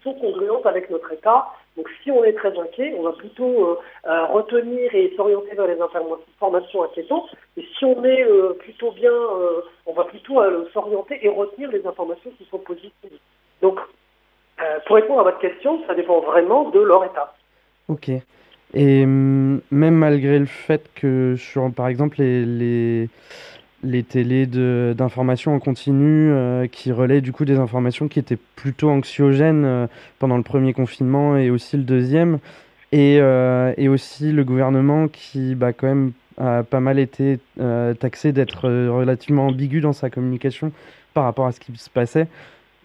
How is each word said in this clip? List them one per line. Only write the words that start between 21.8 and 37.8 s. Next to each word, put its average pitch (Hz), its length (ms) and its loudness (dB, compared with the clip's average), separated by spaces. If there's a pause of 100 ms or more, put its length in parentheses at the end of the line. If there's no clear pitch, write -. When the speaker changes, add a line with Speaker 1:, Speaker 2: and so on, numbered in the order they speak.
Speaker 2:
exemple, 139 320 -2
les, 127 240 2
les, 117 680 -2 (760)
les 123 180 -2
télés 127 460 0
de, 123 500 0
d'information 127 560 0
en 139 60 0
continu, 147 720 2
euh, 127 360 0
qui - 240 -6
relaient 127 300 2
du 127 100 -4
coup 147 140 -4
des 139 140 2
informations 123 480 -2
qui - 100 -12
étaient 123 220 -2 (160)
plutôt 139 340 -2
anxiogènes, 143 760 2
euh, 123 220 0 (320)
pendant 131 160 0
le 120 80 0
premier 131 300 0
confinement 139 640 0
et 127 140 2
aussi 123 260 -2
le 139 60 0
deuxième, 139 560 2 (520)
et, 143 300 6
euh, 127 560 4
et 135 100 2
aussi 139 440 -2
le 147 120 2
gouvernement 135 640 2
qui, 131 480 -8
bah, 123 180 0
quand - 140 -4
même, 135 240 0 (280)
a 120 240 0
pas 131 160 -2
mal 135 200 2
été, 135 380 0 (220)
euh, 120 340 -2